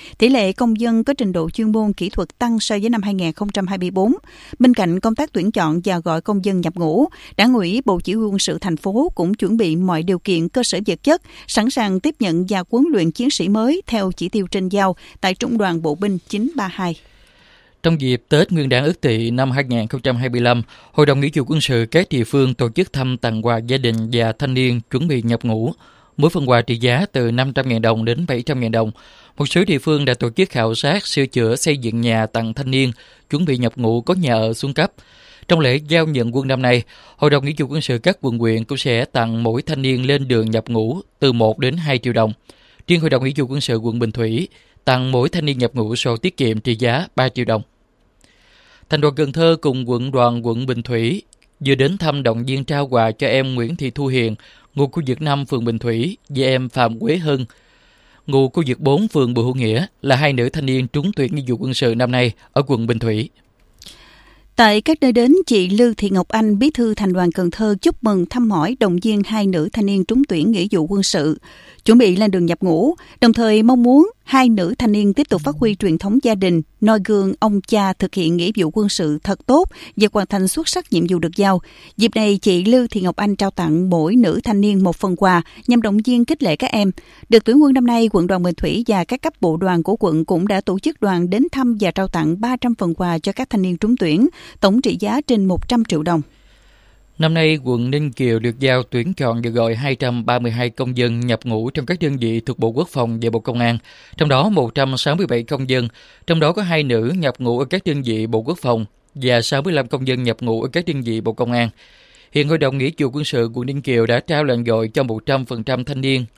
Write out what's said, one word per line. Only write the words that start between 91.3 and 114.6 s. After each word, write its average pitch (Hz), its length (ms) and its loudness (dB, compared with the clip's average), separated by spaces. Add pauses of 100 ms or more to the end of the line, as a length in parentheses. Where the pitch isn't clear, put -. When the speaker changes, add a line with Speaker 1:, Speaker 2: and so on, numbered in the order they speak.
Speaker 1:
đến 220 220 2
thăm 247 280 -2
và 214 100 2
trao 190 180 -2
tặng 165 320 -2
ba 247 160 -2
trăm 240 180 -2
phần 175 200 -2
quà 175 240 -2
cho 196 140 -4
các 262 180 -8
thanh 202 120 0
niên 185 140 -2
trúng 220 200 0
tuyển, 185 320 2 (320)
tổng 208 220 4
trị 175 180 0
giá 208 260 -2
trên 214 180 2
một 180 240 -2
trăm 233 160 0
triệu 156 180 -2
đồng. 165 200 0 (960)
Speaker 2:
Năm 160 160 2
nay, 156 300 2
quận 123 260 0
Ninh 147 220 -2
Kiều 117 260 0
được 117 220 -2
giao 131 220 2
tuyển 123 320 -4
chọn 117 300 -2
và 120 60 -4
gọi 113 240 0
hai 135 200 -4
trăm 120 320 -4
ba 120 120 0
mươi 120 140 -2
hai 120 180 -4
công 123 260 -6
dân 120 240 0
nhập 120 240 -2
ngũ 113 260 -4
trong 139 160 -6
các 180 140 -4
đơn 139 180 -2
vị 113 220 -2
thuộc 123 180 -6
Bộ 113 100 0
Quốc 131 200 -2
phòng 117 340 -2
và 117 80 0
Bộ 110 100 -2
Công 120 180 -4
an, 120 200 0 (380)
trong 151 120 0
đó 139 200 4
một 147 260 0
trăm 131 220 0
sáu 147 200 0
mươi 185 100 0
bảy 120 160 -2
công 131 280 -4
dân, 123 180 0 (380)
trong 165 140 0
đó 160 120 2
có 214 100 -4
hai 165 200 0
nữ 123 360 0
nhập 143 200 0
ngũ 120 200 -2
ở 139 60 -2
các 185 200 -4
đơn 143 180 -2
vị 113 240 -2
Bộ 113 120 -2
Quốc 135 200 -4
phòng 117 260 0 (300)
và 123 280 0
sáu 139 200 -2
mươi 180 100 -4
lăm 135 160 -2
công 131 180 -6
dân 127 160 -2
nhập 117 180 -2
ngũ 113 220 -2
ở 123 60 -4
các 165 180 -4
đơn 139 160 -4
vị 113 180 -4
Bộ 110 120 -4
Công 120 200 -4
an. 120 160 0 (640)
Hiện 147 160 0
Hội 160 100 2
đồng 139 200 0
Nghĩa 135 200 -2
vụ 139 140 0
Quân 147 120 -6
sự 117 300 -2
quận 123 120 -6
Ninh 139 160 -6
Kiều 117 240 2
đã 120 140 2
trao 151 240 -2
lệnh 120 200 0